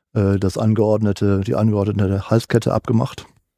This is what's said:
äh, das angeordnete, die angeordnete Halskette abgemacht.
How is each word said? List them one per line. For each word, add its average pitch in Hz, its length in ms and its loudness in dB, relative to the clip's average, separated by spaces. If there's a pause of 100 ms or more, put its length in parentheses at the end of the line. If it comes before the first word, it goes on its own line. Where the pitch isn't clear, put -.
(140)
äh, 101 240 2
das 95 200 -2
angeordnete, 107 840 2
die 107 140 -4
angeordnete 101 760 0
Halskette - 440 0
abgemacht. 120 520 -2 (320)